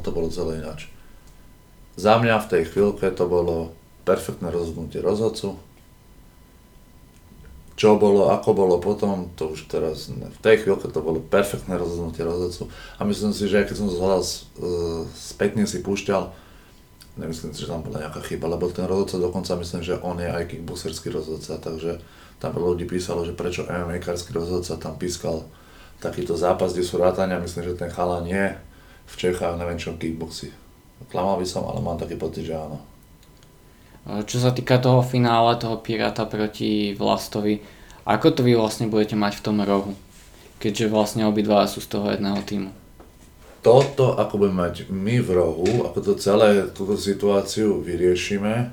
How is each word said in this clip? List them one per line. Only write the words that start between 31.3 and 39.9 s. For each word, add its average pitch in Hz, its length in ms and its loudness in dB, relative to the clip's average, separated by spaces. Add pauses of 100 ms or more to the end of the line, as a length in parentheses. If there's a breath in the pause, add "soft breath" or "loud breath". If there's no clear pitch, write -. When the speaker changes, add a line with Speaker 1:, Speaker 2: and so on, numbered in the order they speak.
Speaker 1:
by 92 60 -2
som, - 180 -4
ale 85 160 -4
mám 85 160 -4
taký 82 240 -8
pocit, 80 240 -6
že 80 140 -6
áno. 76 240 -10 (1200 soft breath)
Speaker 2:
Čo 104 380 -6
sa 127 100 4
týka 127 240 2
toho 127 240 6
finále, 120 560 4
toho 113 240 -4
Piráta 110 480 -2
proti 107 640 0
Vlastovi, 104 720 0 (400 loud breath)
ako 131 320 4
to - 80 0
vy 123 80 8
vlastne 110 400 2
budete 107 240 2
mať 101 240 0
v - 80 -14
tom 104 160 2
rohu, 98 320 2 (640 loud breath)